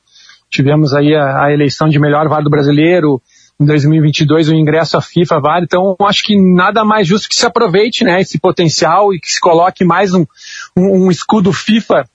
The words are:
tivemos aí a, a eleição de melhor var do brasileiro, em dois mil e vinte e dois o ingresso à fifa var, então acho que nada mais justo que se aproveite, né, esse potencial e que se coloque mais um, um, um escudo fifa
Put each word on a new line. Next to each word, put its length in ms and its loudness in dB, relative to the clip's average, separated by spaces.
tivemos 460 0
aí 220 2
a, 300 0
a 60 0
eleição 380 0
de 100 0
melhor 300 0
var 140 -2
do 80 -2
brasileiro, 680 0
em 60 2
dois 200 2
mil 140 2
e 80 2
vinte 140 -2
e 40 2
dois 220 2
o 60 0
ingresso 440 0
à 40 0
fifa 380 -2
var, 220 -2
então 340 -2
acho 160 -2
que 120 -2
nada 480 2
mais 220 0
justo 240 -2
que 60 -6
se 100 0
aproveite, 580 0
né, 180 2
esse 180 -6
potencial 720 0
e 60 -8
que 100 -14
se 100 -6
coloque 440 0
mais 300 0
um, 120 2
um, 300 2
um 60 2
escudo 420 0
fifa 600 -2